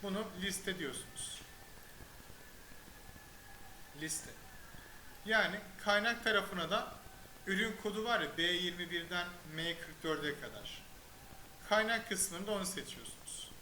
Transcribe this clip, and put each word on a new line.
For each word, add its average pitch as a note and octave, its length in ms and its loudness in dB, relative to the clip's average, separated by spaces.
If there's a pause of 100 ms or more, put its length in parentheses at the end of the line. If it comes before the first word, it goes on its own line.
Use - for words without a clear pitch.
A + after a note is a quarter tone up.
Bunu G3+ 240 2 (140)
liste F#3+ 380 0
diyorsunuz. - 600 -4 (2500)
Liste. - 280 -2 (960)
Yani G#3 340 6 (240)
kaynak G#3+ 400 6
tarafına F#3+ 480 6
da A3+ 240 2 (520)
ürün G3+ 360 4
kodu G#3+ 220 0
var A#3 140 6
ya, D#3 180 0
B E3 40 4
yirmi F3 500 4
birden F3 360 0 (260)
M E3 260 0
kırk - 240 -8
dörde D3 360 2
kadar. G#2+ 440 -8 (840)
Kaynak A3 400 6
kısmında F#3 420 2
onu G3 140 2
seçiyorsunuz. - 880 -6 (100)